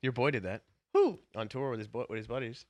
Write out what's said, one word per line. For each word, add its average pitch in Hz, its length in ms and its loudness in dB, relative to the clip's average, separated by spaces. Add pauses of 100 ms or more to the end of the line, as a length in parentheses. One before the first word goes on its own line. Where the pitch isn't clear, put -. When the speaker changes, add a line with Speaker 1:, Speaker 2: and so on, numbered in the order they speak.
Speaker 1:
Your 131 120 0
boy 123 180 4
did 113 140 -2
that. 98 180 -4 (320)
Speaker 2:
Who? 370 260 6 (160)
Speaker 1:
On 107 100 -2
tour 135 240 -2
with 113 80 -2
his 107 100 -6
bo-, 117 200 -4
with 113 80 -4
his 110 100 -6
buddies. 120 440 -6